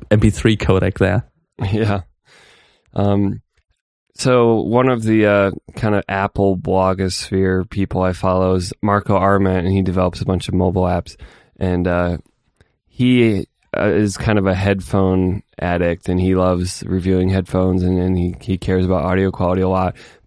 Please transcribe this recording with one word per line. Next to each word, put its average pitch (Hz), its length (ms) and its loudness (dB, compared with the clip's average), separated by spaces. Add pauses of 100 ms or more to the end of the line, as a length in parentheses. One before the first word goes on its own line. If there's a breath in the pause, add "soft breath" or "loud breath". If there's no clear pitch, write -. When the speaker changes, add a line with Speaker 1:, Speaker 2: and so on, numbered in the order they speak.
Speaker 1:
M 107 100 2
P 107 100 4
three 113 280 0
codec 92 400 0
there. 95 280 0 (340)
Speaker 2:
<laughs> 95 120 -4
Yeah. 104 300 -2 (920 soft breath)
Um, 101 480 0 (720)
so 117 460 2
one 127 280 2
of 117 140 0
the, 110 220 2
uh, 101 260 2 (240)
kind 107 200 0
of 98 140 -2
Apple 98 480 0
blogosphere 92 1120 0
people 92 320 -2
I 92 120 0
follow 92 420 0
is 90 260 -4
Marco 101 340 2
Arment, 95 500 2
and 95 100 0
he 98 60 2
develops 90 400 -2
a - 40 -8
bunch 92 220 -2
of 95 60 -4
mobile 92 300 0
apps. 90 320 -4 (420 soft breath)
And, 90 300 -2
uh, 87 300 0 (720)
he, 123 600 2 (280)
uh, 104 120 0
is 101 300 0
kind 107 200 0
of 98 100 2
a 95 60 2
headphone 95 920 0 (140)
addict, 87 520 -2
and 90 100 0
he 92 160 2
loves 90 500 0
reviewing 92 440 0
headphones, 92 540 0
and, 92 140 0
and 92 200 0
he, 90 240 -2
he 92 160 -4
cares 92 280 0
about 90 200 0
audio 92 260 0
quality 92 300 -2
a 92 80 0
lot. 92 260 -2 (320 loud breath)